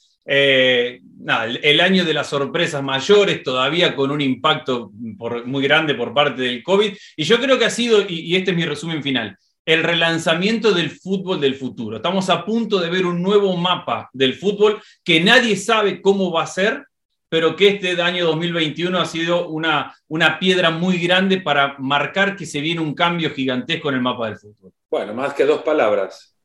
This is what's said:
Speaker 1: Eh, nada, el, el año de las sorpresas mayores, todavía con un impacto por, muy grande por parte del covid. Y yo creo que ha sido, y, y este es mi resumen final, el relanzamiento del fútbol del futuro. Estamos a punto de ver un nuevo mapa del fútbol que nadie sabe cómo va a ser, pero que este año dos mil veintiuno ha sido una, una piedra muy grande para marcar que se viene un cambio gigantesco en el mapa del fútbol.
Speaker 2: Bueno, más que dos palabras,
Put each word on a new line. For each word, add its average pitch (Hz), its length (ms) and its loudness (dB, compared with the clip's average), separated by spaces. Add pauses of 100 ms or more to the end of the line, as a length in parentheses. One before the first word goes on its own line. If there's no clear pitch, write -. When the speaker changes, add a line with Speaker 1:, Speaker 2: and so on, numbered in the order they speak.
(240)
Speaker 1:
Eh, 127 760 2 (180)
nada, 123 280 -2
el, 123 160 -6
el 151 180 4
año 185 240 4
de 156 100 0
las 143 140 -4
sorpresas 143 540 -2
mayores, 147 600 2
todavía 139 540 0
con 139 160 0
un 147 80 -2
impacto 127 720 -2 (260)
por, 117 260 -6
muy 135 200 -4
grande 147 300 2
por 117 200 -6
parte 139 280 0
del 120 200 -4
covid. 196 340 0 (200)
Y 156 80 -6
yo 226 160 2
creo 262 180 2
que 220 80 2
ha - 40 0
sido, 226 300 2
y, 170 200 -4
y 165 160 -2
este 190 160 0
es 170 40 0
mi 170 80 0
resumen 151 380 -6
final, 117 340 -4 (280)
el 160 180 2
relanzamiento 170 920 0
del 170 180 -2
fútbol 185 500 -6
del 135 160 0
futuro. 113 400 -8
Estamos 185 340 -2
a 170 140 0
punto 220 340 -2
de 170 120 -2
ver 185 160 0
un 175 160 -2
nuevo 196 340 2
mapa 170 560 -4
del 131 220 0
fútbol 202 460 2 (240)
que 165 160 4
nadie 226 360 4
sabe 208 440 0
cómo 196 320 2
va 160 120 0
a - 20 -10
ser, 226 400 -2 (420)
pero 160 280 0
que 196 120 6
este 180 340 -2
año 175 240 0
dos 156 100 2
mil 170 160 -2
veintiuno 170 480 -2
ha 165 60 0
sido 165 420 -2
una, 156 460 -2 (140)
una 160 300 0
piedra 180 320 2
muy 175 280 0
grande 185 420 2
para 143 380 0
marcar 143 580 -2
que 156 80 -12
se 147 160 -8
viene 165 220 -2
un 151 100 -4
cambio 170 380 0
gigantesco 131 580 -4
en 135 60 -2
el 127 80 -2
mapa 120 240 -2
del 101 100 -8
fútbol. 104 360 -20 (180)
Speaker 2:
Bueno, 107 240 -4
más 131 180 -4
que 139 140 2
dos 147 160 2
palabras, 107 840 -2